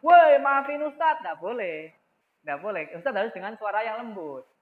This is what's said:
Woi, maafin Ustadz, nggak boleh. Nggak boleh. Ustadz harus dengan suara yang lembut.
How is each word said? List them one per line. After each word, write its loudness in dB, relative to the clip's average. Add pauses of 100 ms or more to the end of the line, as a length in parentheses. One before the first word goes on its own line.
Woi, 8
maafin -2
Ustadz, -2
nggak -10
boleh. -8 (560)
Nggak -8
boleh. -8 (100)
Ustadz -6
harus -2
dengan -12
suara -4
yang -6
lembut. -12 (160)